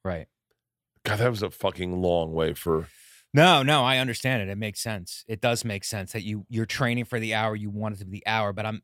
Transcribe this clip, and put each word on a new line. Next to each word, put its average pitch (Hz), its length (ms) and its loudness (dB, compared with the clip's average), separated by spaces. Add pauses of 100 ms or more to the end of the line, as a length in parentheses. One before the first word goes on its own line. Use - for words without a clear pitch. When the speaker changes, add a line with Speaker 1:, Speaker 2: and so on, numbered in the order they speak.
Speaker 1:
Right. 87 240 -6 (760)
Speaker 2:
God, 104 160 -2
that 120 100 4
was 104 140 -4
a 98 80 -2
fucking 92 500 -2
long 85 320 2
way 80 200 2
for 80 340 0 (460)
Speaker 1:
No, 156 300 8
no, 143 200 4
I 131 160 4
understand 127 420 0
it. 95 100 -4
It 101 60 -6
makes 104 240 -6
sense. 104 460 -8
It 107 140 -6
does 120 240 2
make 101 180 -6
sense 98 300 -8
that 107 100 -6
you, 107 260 -6
you're 113 160 -2
training 120 400 0
for 120 140 -4
the 110 160 -4
hour, 110 200 0
you 104 140 -6
want 104 260 -6
it - 40 -12
to 101 60 -12
be 101 140 -10
the - 80 -6
hour, 110 260 2
but 107 120 -4
I'm, 110 180 -4